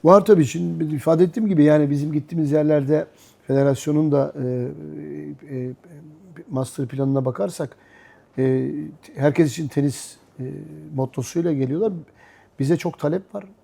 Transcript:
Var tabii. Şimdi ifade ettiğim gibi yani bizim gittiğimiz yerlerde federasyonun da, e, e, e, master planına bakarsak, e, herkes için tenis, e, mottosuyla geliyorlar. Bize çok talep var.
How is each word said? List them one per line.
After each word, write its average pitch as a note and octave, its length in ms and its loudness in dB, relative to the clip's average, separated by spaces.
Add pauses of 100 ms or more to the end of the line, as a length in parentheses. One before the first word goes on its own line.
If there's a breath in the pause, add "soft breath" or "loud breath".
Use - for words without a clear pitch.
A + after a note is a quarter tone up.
Var F#3+ 200 8
tabii. F3+ 200 6
Şimdi E3 500 -4
ifade D#3+ 300 4
ettiğim G#3+ 240 -2
gibi D#3 160 4
yani D3+ 260 6
bizim D3 220 -2
gittiğimiz D3+ 400 -2
yerlerde D3+ 540 2 (400 soft breath)
federasyonun C#3+ 680 2
da, C#3+ 200 2 (120)
e, - 20 -2 (1080)
e, - 20 -6
e, B2+ 160 -8 (760)
master C3+ 360 -4
planına C3+ 380 -2
bakarsak, E3 520 -6 (600 soft breath)
e, C3 320 0 (440)
herkes D3 360 2
için D3+ 180 -8
tenis, - 480 -2 (240)
e, B2+ 40 -8 (500)
mottosuyla C#3+ 580 -4
geliyorlar. D3 400 -2 (680 soft breath)
Bize C#3+ 180 0
çok E3+ 220 -8
talep E3 360 -6
var. G3 100 -10 (200)